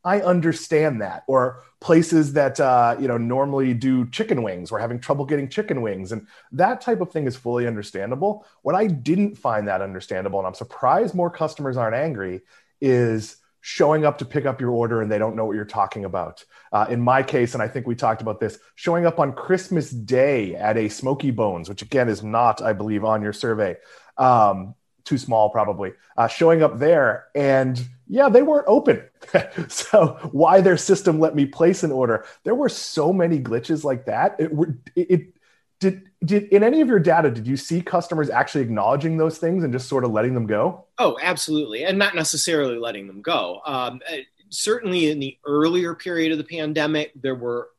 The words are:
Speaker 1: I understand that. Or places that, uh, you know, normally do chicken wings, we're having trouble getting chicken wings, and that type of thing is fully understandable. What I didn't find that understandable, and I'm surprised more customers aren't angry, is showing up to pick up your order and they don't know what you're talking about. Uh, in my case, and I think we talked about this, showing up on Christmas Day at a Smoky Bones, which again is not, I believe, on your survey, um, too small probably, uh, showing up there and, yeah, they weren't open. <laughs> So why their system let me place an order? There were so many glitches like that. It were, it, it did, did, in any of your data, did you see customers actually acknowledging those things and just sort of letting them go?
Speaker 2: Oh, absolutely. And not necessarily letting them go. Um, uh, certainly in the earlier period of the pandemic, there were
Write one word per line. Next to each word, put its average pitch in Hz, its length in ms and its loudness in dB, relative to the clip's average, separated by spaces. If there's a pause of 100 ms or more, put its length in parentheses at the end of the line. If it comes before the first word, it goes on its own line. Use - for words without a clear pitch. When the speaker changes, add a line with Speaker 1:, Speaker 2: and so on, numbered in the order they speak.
Speaker 1:
I 190 200 2
understand 160 800 2
that. 87 240 -10
Or 127 360 0 (160)
places 165 540 4
that, 139 260 2
uh, 123 400 4
you 135 80 -2
know, 120 120 0
normally 131 560 0
do 127 340 0
chicken 180 340 -2
wings, 90 300 -6
we're 107 60 -4
having 117 200 -6
trouble 139 280 -4
getting 143 220 -2
chicken 151 340 -4
wings, 95 300 -6
and 110 140 -10 (260)
that 196 280 0
type 208 220 -4
of 175 100 -6
thing 151 140 -4
is 123 100 -4
fully 120 300 -4
understandable. 120 800 -6 (160)
What 151 120 -2
I 214 120 0
didn't 180 500 -2
find 107 320 -4
that 95 140 -2
understandable, 95 560 -6
and 95 80 -4
I'm 92 80 -6
surprised 170 600 -2
more 175 140 -2
customers 151 480 -6
aren't 117 200 -2
angry, 101 460 -6 (380)
is 120 560 0 (240)
showing 156 460 2
up 147 120 0
to 131 60 -8
pick 139 220 -4
up 127 120 -2
your 123 120 -2
order 117 320 0
and 107 100 -2
they 104 60 0
don't 110 180 -2
know 110 80 -2
what 104 100 -4
you're 104 120 -4
talking 101 400 -4
about. 87 380 -8 (280)
Uh, 107 160 2
in 120 120 -2
my 131 220 4
case, 123 300 0
and 120 100 -4
I 107 60 -4
think 120 180 -8
we 120 80 -4
talked 117 280 -2
about 110 180 -6
this, 107 180 -4 (160)
showing 170 300 -2
up 170 140 2
on 139 160 0
Christmas 185 560 -2
Day 120 640 0
at 107 240 0
a 107 100 0
Smoky 135 420 -2
Bones, 95 380 -2
which 101 140 -12
again 123 260 0
is 98 140 -4
not, 113 400 2
I 113 100 0
believe, 104 320 -2
on 110 160 2
your 104 140 -4
survey, 107 420 -2 (400)
um, 110 580 4 (360)
too 139 80 0
small 110 320 2
probably, 101 420 -2 (240)
uh, 117 120 2
showing 165 340 4
up 131 160 2
there 143 560 2
and, 135 400 2 (320)
yeah, 269 240 4
they 247 120 10
weren't 294 340 2
open. - 220 4 (360)
<laughs> - 340 0
So - 500 2 (140)
why 165 300 6
their 180 160 6
system 175 420 2
let 156 140 2
me 143 100 2 (140)
place 170 260 4
an 151 80 -2
order? 120 320 0 (200)
There 202 180 0
were 247 80 0
so 160 420 -2
many 170 260 2 (100)
glitches 143 360 -4
like 131 220 -4
that. 131 320 -2
It 156 160 -2
were, 156 160 0 (260)
it, 175 180 0
it 156 80 0 (580)
did, 185 300 -2 (140)
did, 202 200 0 (120)
in 202 60 6
any 277 180 2
of 262 80 2
your 220 100 4
data, 160 320 2
did 113 160 -6
you 135 100 -2
see 165 240 -4
customers 170 500 -2
actually 135 380 0
acknowledging 135 480 0
those 160 220 -2
things 170 260 -2
and 127 80 -2
just 123 160 -6
sort 131 160 -2
of 117 80 -2
letting 120 220 0
them 117 120 -2
go? 107 380 -2 (140)
Speaker 2:
Oh, 226 240 0
absolutely. 151 600 -4
And 190 140 -2
not 202 160 0
necessarily 151 640 -2
letting 107 280 -8
them 98 160 -18
go. 101 420 -4
Um, 127 360 -6 (100)
uh, 160 60 -8 (340)
certainly 185 600 0
in 151 100 -4
the 135 240 -8
earlier 165 500 0
period 165 380 -2
of 156 60 -2
the 147 60 -8 (140)
pandemic, 151 560 -2
there 131 320 -6
were 120 220 -6 (100)